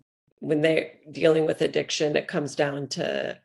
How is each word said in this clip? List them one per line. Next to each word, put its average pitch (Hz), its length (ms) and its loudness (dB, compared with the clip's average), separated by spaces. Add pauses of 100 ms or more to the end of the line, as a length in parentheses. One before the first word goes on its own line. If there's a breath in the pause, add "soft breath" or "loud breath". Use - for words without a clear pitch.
(380)
when 151 220 0
they're 160 320 2 (180)
dealing 160 360 4
with 160 160 -2
addiction, 151 520 0
it 147 140 -2
comes 147 260 -4
down 143 360 -2
to, 143 540 -4